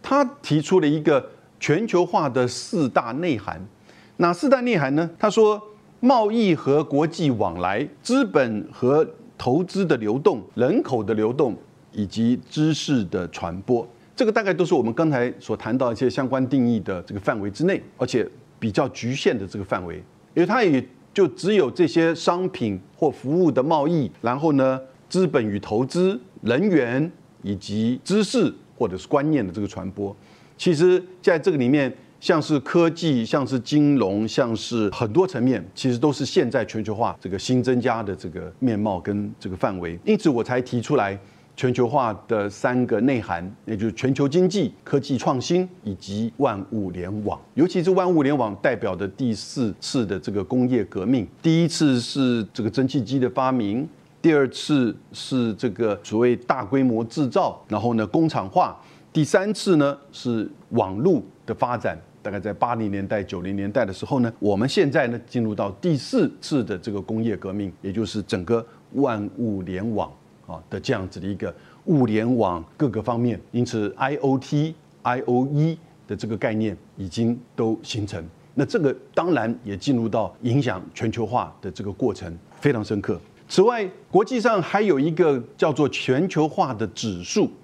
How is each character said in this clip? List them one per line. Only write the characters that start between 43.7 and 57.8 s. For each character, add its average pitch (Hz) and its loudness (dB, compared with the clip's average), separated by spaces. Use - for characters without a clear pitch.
就 104 -2
是 107 -2
全 131 -2
球 - 2
经 175 4
济、 180 0
科 147 0
技 135 -2
创 131 0
新 180 0
以 208 -6
及 208 -6
万 110 0
物 101 -4
联 95 -8
网。 90 -4
尤 160 4
其 180 0
是 175 2
万 180 2
物 160 4
联 143 2
网 107 -2
代 139 2
表 98 -4
的 95 -4
第 117 -2
四 107 -4
次 123 -2
的 95 -4
这 - -6
个 98 -2
工 123 0
业 123 2
革 92 -6
命， 117 2
第 165 4
一 - 0
次 143 2
是 120 -2
这 113 -6
个 110 0
蒸 131 0
汽 139 -2
机 120 -2
的 127 2
发 131 0
明， 120 -2
第 160 6
二 139 4
次 127 0
是 120 -2
这 120 -2
个 104 -2
所 107 -2
谓 120 4
大 131 -2
规 135 0
模 117 2
制 135 -2
造， 139 0
然 107 -2